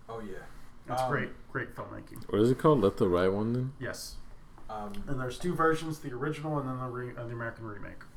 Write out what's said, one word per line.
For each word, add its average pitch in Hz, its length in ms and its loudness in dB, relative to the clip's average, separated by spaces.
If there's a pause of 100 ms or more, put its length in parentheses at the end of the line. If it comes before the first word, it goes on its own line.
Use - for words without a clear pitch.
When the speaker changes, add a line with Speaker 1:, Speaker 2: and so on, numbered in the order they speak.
Speaker 1:
Oh, 113 120 -8
yeah. 101 180 -8 (540)
Speaker 2:
It's 127 100 2
Speaker 1:
Um, 127 80 0
Speaker 2:
great, 110 200 0 (220)
great 127 220 -4
filmmaking. - 560 -12
Speaker 3:
What 101 120 6
is 120 80 8
it 127 80 4
called? 151 240 8
Let 98 160 6
the 104 100 6
Right 90 240 6
One 107 220 2
In? 127 240 0
Speaker 2:
Yes. - 380 -8 (520)
Speaker 1:
Um, 104 240 -6 (140)
Speaker 2:
And 139 140 0
there's 127 180 -4
two 175 160 0
versions, 160 460 4
the 135 120 -6
original 147 460 -2
and 131 100 -2
then 131 100 -4
the 127 80 -4
re-, 123 300 -6
uh, 123 80 -8
the 117 80 -8
American 113 340 -6
remake. 90 360 -10 (140)